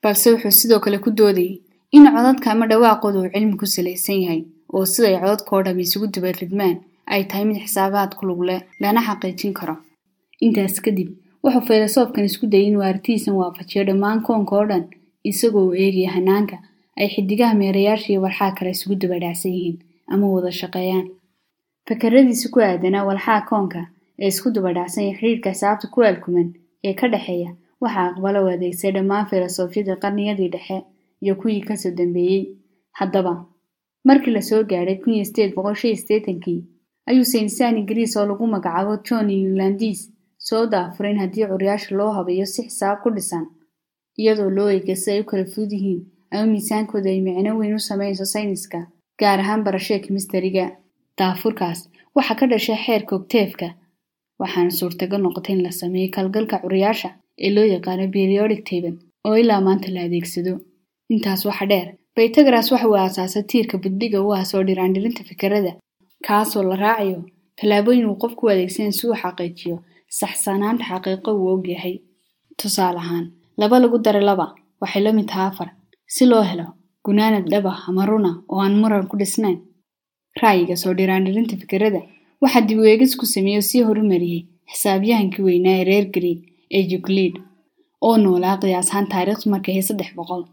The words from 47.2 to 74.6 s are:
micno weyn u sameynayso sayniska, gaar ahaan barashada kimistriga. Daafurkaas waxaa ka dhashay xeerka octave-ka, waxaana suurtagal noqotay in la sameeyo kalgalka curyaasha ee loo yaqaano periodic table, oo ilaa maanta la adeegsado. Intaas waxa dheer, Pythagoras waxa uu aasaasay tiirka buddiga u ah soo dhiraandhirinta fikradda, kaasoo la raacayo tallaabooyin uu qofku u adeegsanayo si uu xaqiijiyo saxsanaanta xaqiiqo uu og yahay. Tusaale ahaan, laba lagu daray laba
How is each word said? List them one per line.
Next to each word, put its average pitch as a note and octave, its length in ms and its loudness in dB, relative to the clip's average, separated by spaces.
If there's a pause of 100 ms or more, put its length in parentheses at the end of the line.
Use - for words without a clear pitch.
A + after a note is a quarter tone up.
micno F#3+ 360 -2
weyn G#3+ 180 -2
u G#3+ 40 -4
sameynayso G3 460 -4
sayniska, G3 540 -6 (400)
gaar G3+ 220 4
ahaan G#3+ 240 0
barashada G3 400 -2
kimistriga. F#3+ 600 -2 (520)
Daafurkaas F#3 600 -2 (360)
waxaa C4 180 2
ka C4 120 2
dhashay A3 300 0
xeerka G#3+ 400 -2
octave-ka, F#3+ 520 -2 (720)
waxaana F3+ 300 0
suurtagal F3+ 520 -4
noqotay F#3 320 -4
in F#3 80 0
la F3+ 80 -4
sameeyo F#3 400 -4
kalgalka G3+ 480 -4
curyaasha G3 520 -2 (280)
ee G3+ 120 -2
loo G#3 140 4
yaqaano F#3 460 0
periodic G3 540 0
table, F3 300 -6 (300)
oo G#3+ 120 2
ilaa A3+ 240 4
maanta F#3+ 300 2
la F3+ 120 -6
adeegsado. F3 520 -4 (560)
Intaas G#3 360 -2
waxa G3+ 200 -4
dheer, F#3 220 0 (240)
Pythagoras A#3 580 4
waxa A#3 180 2
uu G#3 80 4
aasaasay F#3+ 460 -2
tiirka A3 360 -2
buddiga G3 440 -4
u G#3 120 0
ah F#3+ 100 -2
soo F#3+ 200 -2
dhiraandhirinta F#3+ 600 -2
fikradda, G3 480 -2 (540)
kaasoo G#3+ 360 0
la F#3 140 0
raacayo G3+ 440 0 (380)
tallaabooyin G#3+ 480 2
uu G3+ 120 -2
qofku A#3 280 -4
u G#3+ 40 4
adeegsanayo G3 420 -2
si A3 140 -4
uu A3+ 80 0
xaqiijiyo F3 640 -8 (360)
saxsanaanta G#3 720 -4
xaqiiqo F#3+ 480 -6
uu F#3+ 160 0
og F#3 200 -2
yahay. F3+ 280 -8 (600)
Tusaale F#3 400 -2
ahaan, E3+ 280 -4 (300)
laba G#3+ 220 4
lagu A#3+ 200 4
daray G#3 240 2
laba F#3+ 240 2 (320)